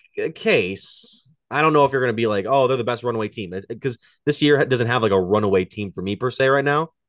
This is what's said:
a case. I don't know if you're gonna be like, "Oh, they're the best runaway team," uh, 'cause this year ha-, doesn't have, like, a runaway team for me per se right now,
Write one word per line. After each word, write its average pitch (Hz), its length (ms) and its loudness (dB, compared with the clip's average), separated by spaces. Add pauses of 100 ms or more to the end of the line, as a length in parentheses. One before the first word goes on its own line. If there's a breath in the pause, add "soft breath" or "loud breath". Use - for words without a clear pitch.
(180)
a 202 140 -4
case. - 1000 -4 (220)
I 139 100 0
don't 156 120 2
know 147 120 6
if 135 60 2
you're 135 100 -2
gonna 123 120 0
be 113 140 0
like, 101 200 -2
"Oh, 135 200 4
they're 131 100 0
the 117 60 -4
best 117 200 -4
runaway 113 240 -2
team," 95 260 -10
uh, 98 80 -8 (180)
'cause 123 200 -6 (260 soft breath)
this 147 160 0
year 147 160 6
ha-, 143 60 4
doesn't 123 240 0
have, 120 160 0
like, 104 80 2
a 95 100 4
runaway 95 440 2
team 98 260 -10
for 92 100 -12
me 98 140 -4
per 123 160 -4
se 135 160 0
right 139 180 2
now, 151 240 0 (200)